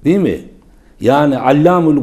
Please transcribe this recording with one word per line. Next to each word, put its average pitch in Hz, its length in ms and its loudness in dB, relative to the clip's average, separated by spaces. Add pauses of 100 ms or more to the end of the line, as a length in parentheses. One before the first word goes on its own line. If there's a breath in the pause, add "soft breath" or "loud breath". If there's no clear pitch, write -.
Değil 175 140 0
mi? 110 200 -4 (640 soft breath)
Yani 139 360 0
Allamul 151 640 0